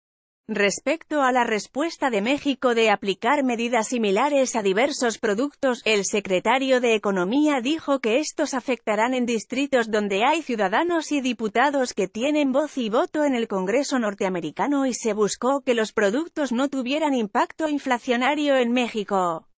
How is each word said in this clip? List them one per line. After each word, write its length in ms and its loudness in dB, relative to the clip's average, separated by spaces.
Respecto 720 -2
a 80 4
la 140 4
respuesta 680 -2
de 100 0
México 540 0
de 160 4
aplicar 540 0
medidas 440 0
similares 680 2
a 60 -2
diversos 560 0
productos, 680 -2
el 200 2
secretario 760 0
de 160 2
Economía 640 0
dijo 400 -2
que 180 0
estos 340 -4
afectarán 600 -2
en 100 0
distritos 640 -2
donde 360 0
hay 180 2
ciudadanos 680 0
y 80 0
diputados 720 0
que 140 -2
tienen 420 0
voz 260 0
y 140 -2
voto 340 0
en 120 2
el 100 -2
Congreso 540 0
norteamericano 840 -2
y 100 0
se 200 -2
buscó 480 0
que 120 2
los 180 -2
productos 580 0
no 180 0
tuvieran 460 -2
impacto 540 -2
inflacionario 880 0
en 160 2
México. 760 -2